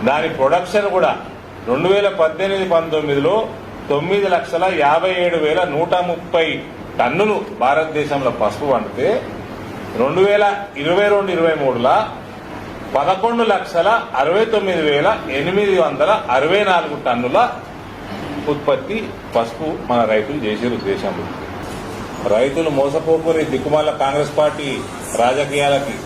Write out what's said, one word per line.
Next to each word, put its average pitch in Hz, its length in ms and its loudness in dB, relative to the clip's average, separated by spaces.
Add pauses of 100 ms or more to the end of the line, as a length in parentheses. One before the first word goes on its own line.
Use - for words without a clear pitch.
దాని 156 200 0 (100)
ప్రొడక్షన్ 180 580 2
కూడా 156 160 4 (560)
రెండు 147 240 0
వేల 202 160 4 (120)
పద్దెనిమిది 185 540 0
పంతొమ్మిదిలో 156 600 2 (560)
తొమ్మిది 185 440 0
లక్షల 170 300 -2 (160)
యాభై 165 320 4 (120)
ఏడు 170 200 2
వేల 156 160 2 (140)
నూట 170 200 0 (160)
ముప్పై 165 340 0 (540)
టన్నులు 180 380 2 (260)
భారతదేశంలో 143 800 0
పసుపు 107 320 -2
పండితే 113 360 0 (920)
రెండు 156 260 2
వేల 208 160 4 (380)
ఇరవై 180 320 2
రెండు 196 220 2
ఇరవై 165 260 4
మూడులా 127 340 2 (960)
పదకొండు 190 580 2
లక్షల 175 360 2 (320)
అరవై 175 240 4 (100)
తొమ్మిది 190 340 0
వేల 147 200 4 (300)
ఎనిమిది 190 440 2
వందల 151 280 2 (260)
అరవై 165 340 4
నాలుగు 156 260 2 (100)
టన్నుల 123 320 0 (1120)
ఉత్పత్తి 147 460 -2 (380)
పసుపు 156 320 -2 (220)
మన 120 100 2 (120)
రైతులు 110 340 0
చేసే 107 220 -2 (100)
ఉద్దేశంలో. 98 480 -4 (1080)
రైతులు 143 440 2
మోసపోకూరి 160 680 2 (100)
దిక్కుమాల 151 380 2 (100)
కాంగ్రెస్ 139 380 0
పార్టీ 147 280 0 (540)
రాజకీయాలకి. 139 840 2